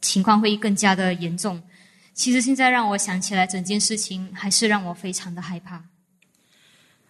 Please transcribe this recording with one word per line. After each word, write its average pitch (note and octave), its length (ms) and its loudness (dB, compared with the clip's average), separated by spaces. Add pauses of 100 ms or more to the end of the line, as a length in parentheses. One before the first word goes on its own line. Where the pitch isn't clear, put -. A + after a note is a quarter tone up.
情 - 220 0
况 G#3+ 180 6
会 G#3+ 160 2
更 G#3+ 180 0
加 G3 220 4
的 F#3 160 0
严 E3+ 240 -4
重。 F3 260 -6 (520)
其 - 180 0
实 B3+ 80 4
现 B3+ 160 2
在 C4 140 4
让 A#3+ 180 2
我 G3+ 80 0
想 F#3+ 240 -2
起 G3 140 -4
来 F#3 120 4
整 F#3 160 -4
件 G3+ 160 -2
事 G#3+ 160 0
情， F#3 380 -8
还 F#3+ 180 -6
是 A3+ 160 2
让 G#3 160 2
我 F3 120 -6
非 F3+ 180 -8
常 F3+ 220 -8
的 F3 80 -10
害 E3+ 180 -10
怕。 F3+ 240 -16 (1300)